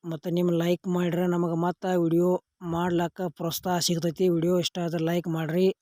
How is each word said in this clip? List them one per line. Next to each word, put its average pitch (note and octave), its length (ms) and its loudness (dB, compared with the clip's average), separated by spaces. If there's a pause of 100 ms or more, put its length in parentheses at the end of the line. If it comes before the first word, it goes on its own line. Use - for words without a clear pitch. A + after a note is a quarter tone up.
ಮತ್ತು E3 260 -8
ನಿಮ್ F3 240 2
ಲೈಕ್ E3+ 340 0
ಮಾಡ್ರೆ F3 400 0
ನಮಗೆ F3 320 0
ಮತ್ತೆ F3+ 380 -2
ವಿಡಿಯೋ E3+ 320 2 (340)
ಮಾಡ್ಲಕ್ಕ F3 720 -2
ಪ್ರೋತ್ಸಾಹ E3+ 440 -4
ಸಿಗ್ತೈತಿ. E3 500 0
ವಿಡಿಯೋ E3+ 300 2
ಇಷ್ಟ - 200 -4
ಆದ್ರೆ E3+ 260 -2
ಲೈಕ್ E3+ 220 -2
ಮಾಡ್ರಿ. D#3+ 400 0 (140)